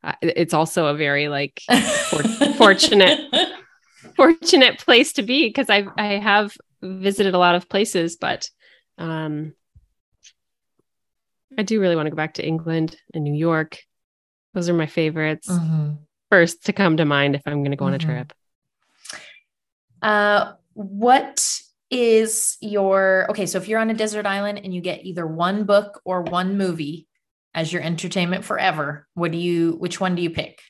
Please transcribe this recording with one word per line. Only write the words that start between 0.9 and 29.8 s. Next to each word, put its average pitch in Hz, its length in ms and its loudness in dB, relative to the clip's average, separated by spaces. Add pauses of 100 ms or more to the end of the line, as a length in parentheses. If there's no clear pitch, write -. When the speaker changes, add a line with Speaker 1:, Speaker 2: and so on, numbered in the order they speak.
Speaker 1:
very, 147 340 0
like, 143 320 -6 (480)
for-, 147 160 -2
Speaker 2:
<laughs> 285 300 0
Speaker 1:
fortunate, 214 680 6 (960)
fortunate 285 640 4
place 247 360 4
to 269 80 -2
be 240 300 0
'cause 269 160 -2
I've, 202 200 2 (100)
I 208 160 -2
have 202 420 2 (240)
visited 190 540 -2
a 180 40 4
lot 175 180 6
of 180 120 -4
places, 180 480 -2
but, - 320 -6 (480)
um, 156 560 -8 (2000)
I 214 40 -2
do 220 160 0
really 180 180 2
wanna 156 140 -2
go 156 60 -8
back 160 180 -4
to - 120 -6
England 160 500 -2 (160)
and 156 100 -6
New 147 120 -2
York. 160 420 -2 (760)
Those 175 160 -2
are 175 40 2
my 160 120 0
favorites. 156 640 -4
Speaker 2:
Mm-hmm. 160 460 -2 (340)
Speaker 1:
First 170 360 4
to 208 60 -2
come 175 240 2
to 165 80 2
mind 143 300 2
if 143 100 -6
I'm 147 180 -4
gonna 139 140 -2
go 139 80 -6
on 139 80 0
a 135 60 -2
Speaker 2:
Mm-hmm. 160 100 -4
Speaker 1:
trip. 127 240 -6 (1700)
Speaker 2:
Uh, 208 500 2 (200)
what 220 720 0 (440)
is 220 720 2
your, 190 680 2
okay, 208 160 -2
so 175 140 -4
if 185 100 -8
you're 220 120 0
on 226 100 0
a 220 40 0
desert 214 300 -4
island 202 400 -4
and 190 100 -8
you 180 60 -6
get 175 240 -8
either 175 220 -8
one 180 380 -2
book 202 420 2
or 185 160 -4
one 180 340 -4
movie 170 500 -4 (460)
as 160 180 -4
your 170 120 -6
entertainment 170 640 -4
forever, 151 680 -4
what 170 180 -4
do 165 60 -6
you, 170 360 0
which 175 280 -8